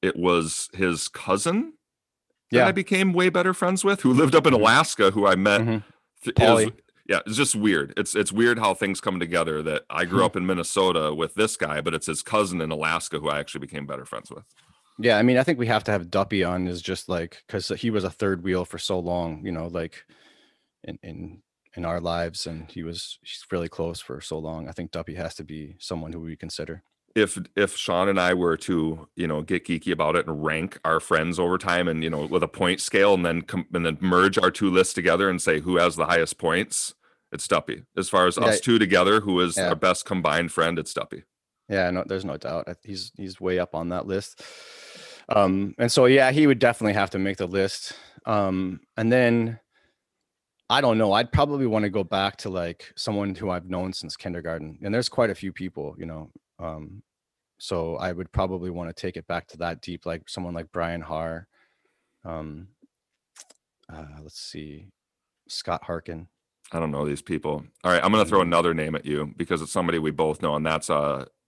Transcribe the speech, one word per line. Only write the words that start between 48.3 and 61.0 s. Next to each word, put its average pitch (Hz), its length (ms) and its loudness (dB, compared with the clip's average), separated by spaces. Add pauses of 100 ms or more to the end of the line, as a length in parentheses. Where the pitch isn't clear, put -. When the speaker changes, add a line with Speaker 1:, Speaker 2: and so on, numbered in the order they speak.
Speaker 2:
and 113 140 2
then, 117 480 4 (1120)
I 135 100 6
don't 120 180 4
know, 104 140 4
I'd 101 180 2
probably 143 340 2
wanna 107 240 0
go 98 140 -2
back 98 340 -2
to, - 120 -10
like, 87 460 -6
someone 101 400 -4
who 98 140 -6
I've 90 200 -6
known 92 240 -4
since - 220 -12
kindergarten. 82 680 -8
And 101 100 -4
there's 120 160 -2
quite 117 220 2
a 92 40 -8
few 98 160 -10
people, 80 460 -10
you 87 80 -12
know. 78 260 -12 (280)
Um, 80 440 -12 (560)
so 82 360 -4
I 90 160 -4
would 87 200 -10
probably 92 380 -2
wanna 85 240 -8
take - 240 -8
it 82 100 -12
back 85 220 -6
to - 100 -20
that 85 220 -6
deep, 85 240 -12
like, 82 240 -8
someone 87 240 -10
like 82 180 -10
Brian 85 300 -4